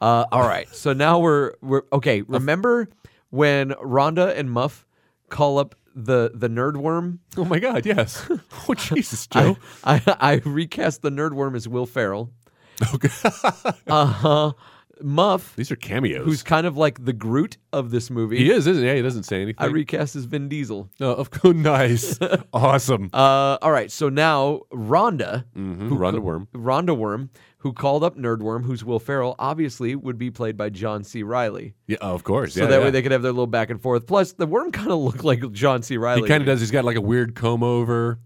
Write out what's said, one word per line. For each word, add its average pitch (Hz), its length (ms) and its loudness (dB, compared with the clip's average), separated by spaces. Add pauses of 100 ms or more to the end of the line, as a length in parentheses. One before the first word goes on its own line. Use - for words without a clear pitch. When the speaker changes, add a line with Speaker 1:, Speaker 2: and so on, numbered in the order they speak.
Speaker 1:
Uh, 117 320 4
all 123 140 4
right, 90 280 -2
so 143 180 -2
now 151 280 4
we're, 147 400 4
we're, 135 220 0 (100)
okay, 127 300 2
remember 175 640 0 (420)
when 139 420 2
Rhonda 156 640 2
and 135 140 -4
Muff 123 360 -2 (420)
call 143 300 2
up 139 160 -2 (200)
the, 120 400 2
the 117 140 -2
Nerdworm? 151 720 -2 (180)
Speaker 2:
Oh 185 80 -2
my 170 160 2
God, 226 260 0
yes. 202 420 0 (200)
<laughs> - 200 -10
Oh, 262 60 0
Jesus, - 580 -4
Speaker 1:
I, 127 80 4
Speaker 2:
Joe. 175 160 4 (280)
Speaker 1:
I, 143 180 4 (180)
I 143 140 4 (100)
recast 156 580 -4
the 147 80 -2
Nerdworm 139 460 -4
as 113 120 -8
Will 123 180 -4
Ferrell. 113 460 -4 (600)
Speaker 2:
Okay. 139 220 0
<laughs> - 720 -2
Speaker 1:
Uh-huh. 147 680 2 (500)
Muff, 180 540 0
Speaker 2:
These 120 140 -6
are - 60 -6
cameos. 135 480 -2
Speaker 1:
who's 156 180 -2
kind 160 240 0
of 147 120 -4
like 135 260 0
the 127 80 0
Groot 117 460 -2 (120)
of 123 200 -4
this 120 200 -2
movie. 113 280 -2
Speaker 2:
He 127 120 4
is, 196 160 4
isn't 170 160 4
he? 123 60 2
Yeah, 139 60 2
he 127 80 2
doesn't 120 220 -4
say 95 180 -4
anything. 110 160 -6
Speaker 1:
I 147 80 -2
recast 151 500 -2
as 131 80 -8
Vin 139 240 -6
Diesel. 113 400 -8 (140)
Speaker 2:
Oh, 127 100 2
of 131 180 -4
course. 180 240 6
<laughs> - 0 -
Nice. 139 640 2 (360)
Awesome. 123 580 2
Speaker 1:
Uh, 135 480 2
all 160 120 0
right, 110 200 0
so 151 160 -2
now 147 540 0 (100)
Rhonda, 123 720 0 (100)
Speaker 2:
Mm-hmm. 95 340 -8
Speaker 1:
who 139 100 0
Speaker 2:
Rhonda 90 160 0
Speaker 1:
ca- 117 60 -4
Speaker 2:
Worm. 90 340 -6
Speaker 1:
Rhonda 135 420 0
Worm, 110 320 -4 (300)
who 127 160 -6
called 143 300 0
up - 120 -2
Nerdworm, 113 480 -4
who's 120 220 -6
Will 117 120 -2
Ferrell, 127 400 -4
obviously 131 560 -4
would 131 220 -8
be 123 140 -6
played 113 260 -6
by 104 140 -4
John 104 340 -6
C. 110 180 -10
Reilly. 107 520 -4 (140)
Speaker 2:
Yeah, 107 120 -2
of 90 240 -6
course. 87 300 0
Speaker 1:
So 90 80 0
Speaker 2:
Yeah, 135 60 4
Speaker 1:
that 135 100 6
Speaker 2:
yeah. - 60 6
Speaker 1:
way 139 60 4
they 131 120 2
could 131 100 -2
have 127 80 2
their 127 120 0
little 123 140 -2
back 113 220 -2
and 117 140 -8
forth. 120 240 0
Plus, 190 260 0
the 170 140 -2
worm 247 260 -2
kinda 208 220 -2
looked 127 300 -2
like 123 280 0
John 127 300 2
C. 120 160 -6
Reilly 120 240 2
Speaker 2:
He 107 40 -2
kinda 151 120 6
Speaker 1:
to 139 120 2
me. - 20 6
Speaker 2:
does. 123 80 2
He's 110 100 -2
got, 131 160 2
like, 117 100 0
a 107 60 -2
weird 117 320 0
comb 117 280 0
over. 117 640 0